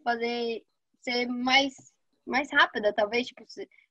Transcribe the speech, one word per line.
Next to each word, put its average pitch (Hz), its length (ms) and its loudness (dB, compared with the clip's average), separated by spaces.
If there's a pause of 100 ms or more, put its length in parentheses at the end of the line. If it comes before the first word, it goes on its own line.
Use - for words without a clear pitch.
fazer, 233 580 -2 (380)
ser 247 260 -2
mais, 254 480 2 (520)
mais 269 260 -2
rápida, 208 400 2
talvez, 226 340 0
tipo, - 220 -20
se-, 381 200 -14 (220)